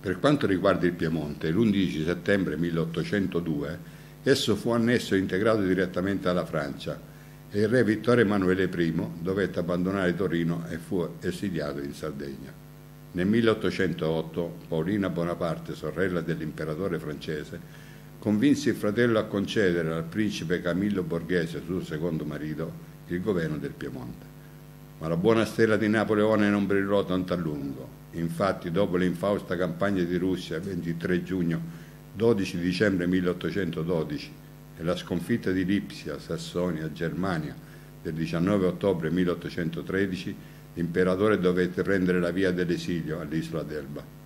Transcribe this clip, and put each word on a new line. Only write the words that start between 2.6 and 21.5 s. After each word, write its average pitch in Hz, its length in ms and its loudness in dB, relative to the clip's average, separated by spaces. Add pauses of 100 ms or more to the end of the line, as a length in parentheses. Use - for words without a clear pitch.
esso - 340 4
fu 117 140 -2
annesso 117 440 2
e 98 40 6
integrato 95 420 2
direttamente 92 680 2
alla 87 180 2
Francia 73 520 -4 (520)
e 101 100 0
il 107 80 4
re 120 160 6
Vittorio 110 400 4
Emanuele 95 440 4
primo 82 520 0
dovette 92 380 0
abbandonare 90 580 2
Torino 85 540 0
e 82 80 -8
fu 85 280 -2 (140)
esiliato 82 600 -4
in 71 120 -6
Sardegna. 69 580 -8 (600)
Nel 90 140 2
milleottocentootto 87 1300 2 (120)
Paolina 92 420 0
Bonaparte, 82 640 -2
sorella 82 480 -2
dell'imperatore 80 760 -4
francese, 76 880 -8 (320)
convinse 113 500 4
il 98 60 2
fratello 110 420 4
a 101 60 2
concedere 92 680 2
al 82 120 -2
principe 90 580 -2
Camillo 92 400 0
Borghese, 82 640 -2